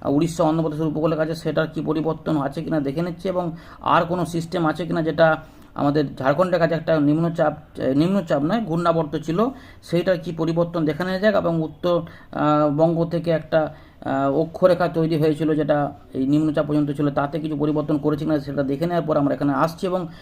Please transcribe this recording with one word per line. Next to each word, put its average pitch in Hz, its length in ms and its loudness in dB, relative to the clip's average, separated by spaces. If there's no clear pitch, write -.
আহ, - 100 -2
উড়িষ্যা, 160 340 2
অন্ধ্রপ্রদেশের 160 420 0
উপকূলের 156 300 0
কাছে, 160 180 -2
সেটার 156 320 -2
কি 160 140 -6
পরিবর্তন 156 600 -2
আছে 139 200 -4
কিনা 156 180 -2
দেখে 139 220 -2
নিচ্ছি, 175 280 -4
এবং 175 220 -2
আর 165 240 2
কোনো 170 200 -2
সিস্টেম 170 400 -4
আছে 156 200 -2
কিনা 165 160 -2
যেটা 160 360 4
আমাদের 143 400 0
ঝাড়খণ্ডের 160 440 2
কাছে 165 140 -4
একটা 160 260 0
নিম্নচাপ, 156 800 0
এ, 131 160 0
নিম্নচাপ 165 480 2
নয়, 208 220 0
ঘূর্ণাবর্ত 165 500 0
ছিল, 185 320 0
সেইটার 175 340 0
কি 170 140 -8
পরিবর্তন 165 540 0
দেখে 156 180 -2
নেওয়া 185 160 -2
যাক। 202 160 4
এবং 170 260 0
উত্তর, 170 400 0
আহ, 151 460 4
বঙ্গ 165 280 4
থেকে 170 260 -2
একটা, 156 420 0
আহ, 135 280 0
অক্ষরেখা 170 540 2
তৈরি 165 300 0
হয়েছিল 156 380 2
যেটা 147 360 0
এই 131 140 -2
নিম্নচাপ 151 380 2
পর্যন্ত 147 260 0
ছিল, 147 180 0
তাতে 143 300 -2
কিছু 151 160 -4
পরিবর্তন 151 420 0
করেছে 151 280 0
কিনা 156 140 0
সেটা 139 240 -4
দেখে 139 220 -2
নেওয়ার 175 180 0
পর 151 140 0
আমরা 139 160 2
এখানে 143 200 0
আসছি 165 320 -2
এবং 180 220 -2